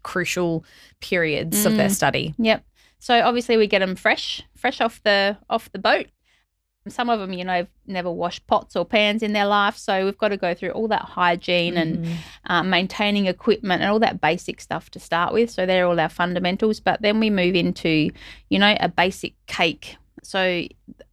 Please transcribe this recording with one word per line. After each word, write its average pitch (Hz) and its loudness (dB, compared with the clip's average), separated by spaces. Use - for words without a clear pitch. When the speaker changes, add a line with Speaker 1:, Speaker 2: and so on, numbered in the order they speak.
Speaker 1:
crucial 170 -2
periods 170 0
of 220 2
their 208 2
Speaker 2:
Mm. 202 0
Speaker 1:
study? 139 0
Speaker 2:
Yep. 220 0
So 240 2
obviously 240 2
we 214 4
get 196 2
'em 185 -2
fresh, - -2
fresh - -4
off 233 -2
the, 202 2
off - -4
the 202 -12
boat. 269 0
Some 240 -4
of 226 0
'em, 190 -6
you 180 -8
know, 185 -4
have 180 -2
never 180 -6
washed 175 -6
pots - 0
or 175 -2
pans 208 0
in 208 -2
their 202 2
life. 208 2
So 190 -2
we've 196 -4
gotta 202 0
go 180 -2
through 180 -6
all 220 -4
that 208 0
hygiene 175 0
and, 170 0
Speaker 1:
Mm-hmm. 165 -6
Speaker 2:
uh, 175 0
maintaining 190 0
equipment 185 0
and 196 2
all 220 2
that 190 0
basic 165 -2
stuff - -8
to - -18
start 170 -2
with. 233 2
So 190 -4
they're 185 2
all 170 2
our 160 2
fundamentals. 180 -2
But - 0
then 214 2
we 220 2
move 185 2
into, 170 2
you 196 2
know, 208 4
a - 2
basic - -2
cake. - -4
So, 185 -2